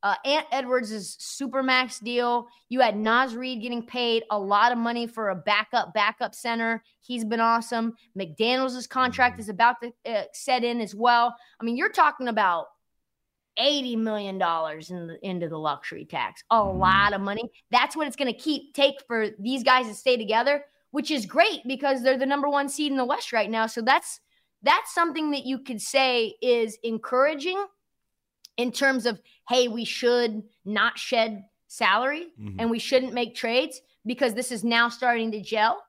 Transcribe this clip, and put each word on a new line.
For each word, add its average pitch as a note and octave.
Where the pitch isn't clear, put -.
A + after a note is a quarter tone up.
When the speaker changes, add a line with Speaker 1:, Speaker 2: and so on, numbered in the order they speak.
Speaker 1:
uh, G3+
Ant D4+
Edwards' B3
Supermax C4
deal. A#3+
You B3+
had A3
Naz A3+
Reid B3+
getting A#3
paid A#3
a G#3
lot G3+
of A#3
money A#3
for A3+
a F#3+
backup, G#3
backup G#3+
center. A3+
He's B3
been A3+
awesome. A3+
McDaniels' A#3+
contract B3+
Speaker 2:
Mm-hmm. -
Speaker 1:
is G3+
about A#3
to, A#3+
uh, G#3
set B3+
in A#3+
as G3+
well. A#3
I A3
mean, A#3
you're C4+
talking D4
about F#3+
eighty C4
million G#3+
dollars D#3+
in F3
the, E3
into F3
the D#3+
luxury D#3
tax. B2
A A3+
Speaker 3:
Mm-hmm. G3
Speaker 1:
lot F#3+
of G3
money. G3+
That's A#3+
what D4+
it's B3
gonna B3+
keep, -
take C#4
for A3
these A#3+
guys B3+
to G#3+
stay B3+
together, A#3+
which D4
is B3+
great E4
because C4+
they're C4
the B3+
number C#4
one C#4+
seed D4
in C#4
the C4
West D4
right G#3+
now. A3+
So A3+
that's, C4+
that's D#4+
something D#4
that C#4
you B3+
could B3+
say B3
is A#3
encouraging C#4
in A#3+
terms C4
of, A3+
hey, B3
we A3+
should A#3+
not G#3+
shed A3+
salary B3+
Speaker 2:
Mm-hmm. G#2
Speaker 1:
and A#3
we A3+
shouldn't B3+
make A#3+
trades B3
because A#3
this B3
is G#3
now A#3
starting A#3
to G#3+
gel. A3